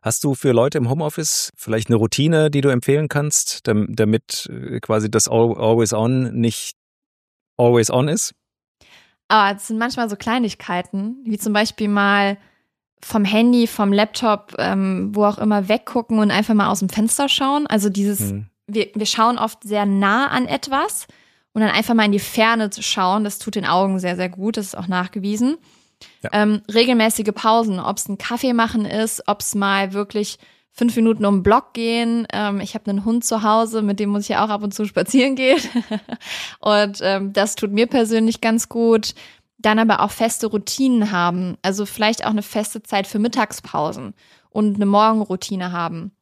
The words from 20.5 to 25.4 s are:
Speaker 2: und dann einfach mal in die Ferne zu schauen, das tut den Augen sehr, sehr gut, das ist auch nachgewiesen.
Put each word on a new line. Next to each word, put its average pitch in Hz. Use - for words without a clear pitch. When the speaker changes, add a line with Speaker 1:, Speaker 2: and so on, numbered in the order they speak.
Speaker 2:
und 214
dann 214
einfach 220
mal 220
in 208
die 202
Ferne 220
zu 214
schauen, 196
das 202
tut -
den 196
Augen 190
sehr, 180
sehr 180
gut, 190
das 202
ist -
auch 175
nachgewiesen. 202